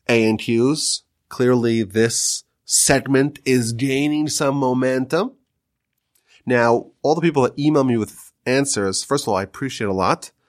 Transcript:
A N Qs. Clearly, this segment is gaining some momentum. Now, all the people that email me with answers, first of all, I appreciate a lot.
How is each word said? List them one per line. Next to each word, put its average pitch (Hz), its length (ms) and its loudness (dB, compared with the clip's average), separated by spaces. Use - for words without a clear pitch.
A 113 160 4
N 110 140 0
Qs. 123 640 -2
Clearly, 120 540 2
this 110 600 -2
segment 139 800 2
is 127 260 2
gaining 139 580 -2
some 139 260 -2
momentum. 131 800 -2
Now, 120 440 2
all 143 100 4
the 165 80 -4
people 147 220 2
that - 160 -2
email 147 240 2
me 120 140 0
with - 340 -8
answers, 127 560 -2
first 139 220 -2
of 120 40 -4
all, 101 60 0
I 95 80 0
appreciate 120 440 -8
a 98 60 -2
lot. 95 380 0